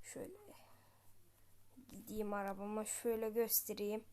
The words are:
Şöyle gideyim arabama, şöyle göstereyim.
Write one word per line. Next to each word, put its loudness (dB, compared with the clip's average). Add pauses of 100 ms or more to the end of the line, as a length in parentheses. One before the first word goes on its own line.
Şöyle -8 (1500)
gideyim -2
arabama, 0
şöyle 2
göstereyim. 4